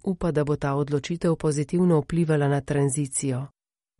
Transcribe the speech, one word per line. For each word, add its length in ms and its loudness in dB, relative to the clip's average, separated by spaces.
upa, 280 -4
da 120 0
bo 120 0
ta 200 -2
odločitev 600 -2
pozitivno 640 2
vplivala 480 2
na 140 2
tranzicijo. 840 -2